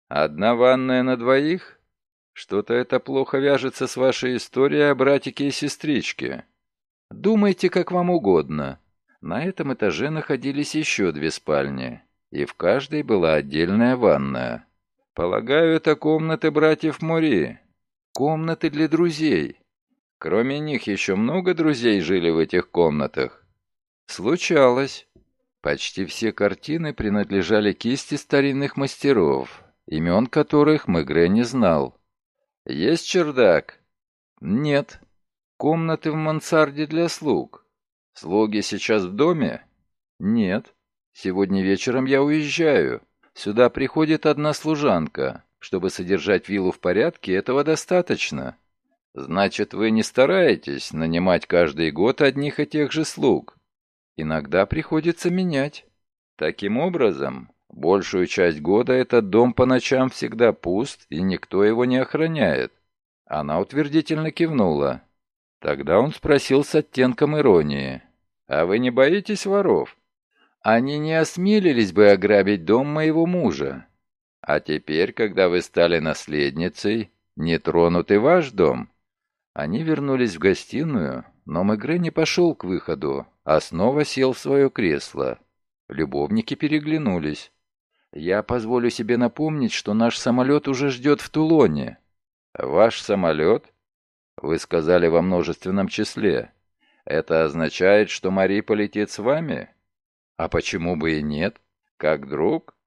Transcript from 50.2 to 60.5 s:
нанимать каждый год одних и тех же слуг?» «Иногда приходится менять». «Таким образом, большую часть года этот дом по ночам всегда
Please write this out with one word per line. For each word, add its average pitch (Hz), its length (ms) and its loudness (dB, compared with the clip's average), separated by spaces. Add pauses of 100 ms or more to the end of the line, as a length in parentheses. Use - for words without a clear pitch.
нанимать 82 520 0
каждый 80 460 2
год 98 300 0
одних 139 380 0
и 151 60 -2
тех 147 260 -2
же 156 140 -2
слуг?» - 500 0 (600)
«Иногда 78 500 0
приходится 160 640 -4
менять». 170 560 -4 (520)
«Таким 98 400 -2
образом, 95 760 -2 (180)
большую 90 560 0
часть 85 360 0
года 107 320 2
этот 120 360 2
дом 113 240 4
по 127 120 2
ночам 131 440 0
всегда 113 440 0